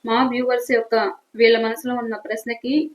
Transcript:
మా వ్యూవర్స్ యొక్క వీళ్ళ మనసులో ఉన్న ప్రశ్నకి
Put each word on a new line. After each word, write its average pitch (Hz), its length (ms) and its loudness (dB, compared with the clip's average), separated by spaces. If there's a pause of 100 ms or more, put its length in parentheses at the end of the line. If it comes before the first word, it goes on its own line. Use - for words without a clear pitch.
మా 226 120 0 (100)
వ్యూవర్స్ 247 440 -2
యొక్క 233 240 2 (400)
వీళ్ళ 226 260 6
మనసులో 226 340 -4
ఉన్న 226 220 -6
ప్రశ్నకి 233 560 -8 (220)